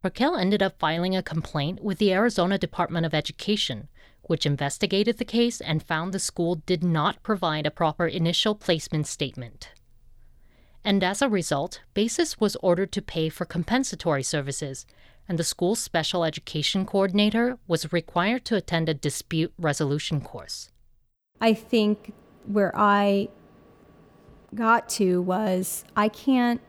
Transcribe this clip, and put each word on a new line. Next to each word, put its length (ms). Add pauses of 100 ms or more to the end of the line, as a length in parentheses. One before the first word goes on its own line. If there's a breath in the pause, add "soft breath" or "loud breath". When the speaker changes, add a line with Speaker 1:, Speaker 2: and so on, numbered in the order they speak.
Speaker 1:
Raquel 340
ended 240
up 160
filing 380
a 80
complaint 600
with 140
the 160
Arizona 460
Department 480
of 80
Education, 720 (340 soft breath)
which 240
investigated 720
the 80
case 340
and 220
found 320
the 60
school 480
did 160
not 400
provide 420
a 60
proper 340
initial 480
placement 540
statement. 640 (1120)
And 200
as 200
a 40
result, 540 (140)
Basis 440
was 180
ordered 340
to 100
pay 280
for 160
compensatory 760
services, 640 (420 soft breath)
and 120
the 40
school's 360
special 440
education 640
coordinator 720 (100)
was 240
required 540
to 100
attend 320
a 60
dispute 640
resolution 640
course. 480 (720)
Speaker 2:
I 140
think 580 (320)
where 300
I 540 (1200)
got 360
to 300
was, 640 (120)
I 140
can't 600